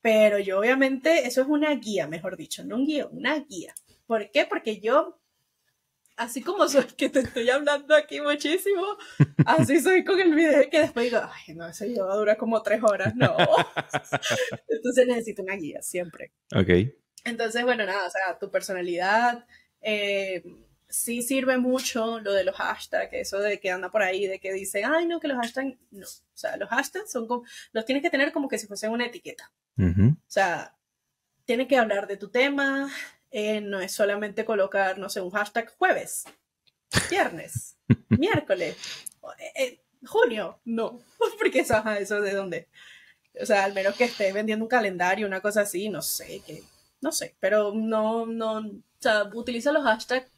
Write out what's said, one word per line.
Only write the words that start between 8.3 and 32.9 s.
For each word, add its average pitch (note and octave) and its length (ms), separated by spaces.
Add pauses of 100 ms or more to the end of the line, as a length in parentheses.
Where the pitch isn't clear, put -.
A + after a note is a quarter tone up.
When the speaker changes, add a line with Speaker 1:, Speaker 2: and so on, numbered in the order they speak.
Speaker 2:
<laughs> - 260
Speaker 1:
así C#4 360
soy F#4 240
con F#4 160
el E4+ 140
video C#4+ 360
que D#4+ 100
después B3 300
digo, A3+ 120
"Ay, - 320
no, E3+ 140
ese G3+ 200
video G#3 180
va F#3+ 80
a G#3 40
durar G#3+ 180
como A3 260
tres G#3+ 200
horas", G3+ 320
no. A#3+ 220
Speaker 2:
<laughs> - 1300
Speaker 1:
Entonces B3 380
necesito A3+ 360
una F#3+ 140
guía, D#3 260
siempre. - 500 (220)
Speaker 2:
Ok. F#2 400 (300)
Speaker 1:
Entonces, A#3 400
bueno, A#3 220
nada, F#3 200
o F3 40
sea, F#3 280
tu F#3+ 120
personalidad, F#3+ 960 (340)
eh, G3+ 640 (460)
sí A#3 340
sirve C4 360
mucho B3 640
lo G3+ 120
de F#3+ 120
los F#3+ 120
hashtags, - 560
eso F#3+ 280
de G#3 200
que F#3+ 100
anda F3+ 200
por G#3+ 120
ahí, F#3+ 240
de F#3+ 140
que F#3+ 120
dice, G3 320
"Ay, E4 220
no, E4+ 140
que D#4+ 80
los C4+ 100
hashtags", B3+ 380 (140)
no. G3 160
O - 40 (280)
sea, - 180
los G3+ 140
hashtags C#4 400
son A3+ 180
como, A#3+ 160 (280)
los A3 120
tienes C4+ 180
que E4+ 80
tener C#4+ 220
como C#4+ 160
que G#3 100
si G#3+ 80
fuesen G#3+ 260
una A#3+ 140
etiqueta. - 460 (240)
Speaker 2:
Ujú. F#2 360
Speaker 1:
O - 40 (140)
sea, F3 460 (680)
tienes B3 240
que C#4 100
hablar G3+ 300
de G3 80
tu G3+ 140
tema, C#4 600 (400)